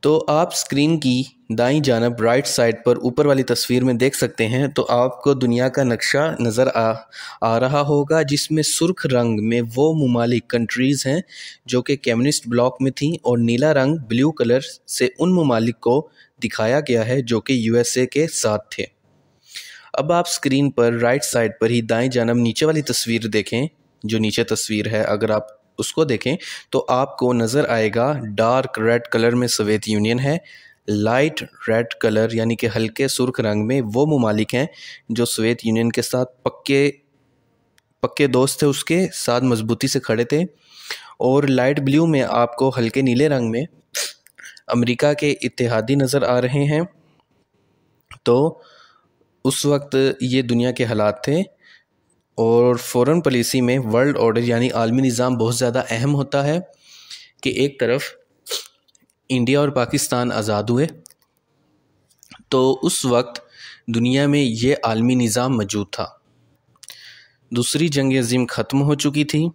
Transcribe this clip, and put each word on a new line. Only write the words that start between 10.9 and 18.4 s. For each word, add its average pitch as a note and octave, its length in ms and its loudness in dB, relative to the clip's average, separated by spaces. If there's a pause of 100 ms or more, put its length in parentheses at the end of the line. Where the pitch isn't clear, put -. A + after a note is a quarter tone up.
हैं D#3 140 0 (440)
जो B2+ 160 0
कि C#3 140 -2
कम्युनिस्ट B2 520 -2
ब्लॉक A#2+ 340 0
में C3+ 100 0
थीं, D#3 320 -4
और B2 140 2
नीला A#2+ 340 2
रंग C#3 260 2
ब्लू B2+ 320 0
कलर C3 300 2 (280)
से - 320 0
उन F3+ 140 2
ममालिक A#2+ 480 2
को C3 280 2 (300)
दिखाया A2+ 400 0
गया B2+ 220 0
है B2 200 0
जो A2+ 180 0
कि A#2+ 280 0
यूएसए A#2+ 380 2
के C#3+ 200 0
साथ - 520 -4